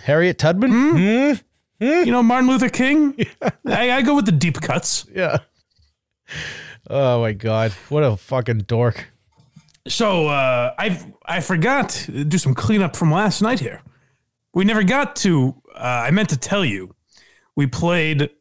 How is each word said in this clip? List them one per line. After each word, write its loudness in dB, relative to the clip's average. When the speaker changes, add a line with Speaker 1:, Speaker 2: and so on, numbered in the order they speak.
Speaker 1:
Harriet 2
Tubman? 2
Speaker 2:
Hmm? 2
Speaker 1:
Hmm? 2
Hmm? -2
Speaker 2:
You 2
know 2
Martin 4
Luther 2
King? 2
Speaker 1:
<laughs> -4
Speaker 2:
I, 0
I 2
go 2
with 2
the 2
deep 0
cuts. -4
Speaker 1:
Yeah. -2
Oh, 0
my -2
God! -2
What 0
a 0
fucking -4
dork. -2
Speaker 2:
So, 0
uh, 0
I, -4
I -4
forgot 0
to -6
do 0
some 2
cleanup 0
from 2
last 0
night 0
here. -8
We 2
never 2
got 0
to, 2
uh, -18
I 2
meant 2
to -2
tell -2
you, -6
we 0
played 0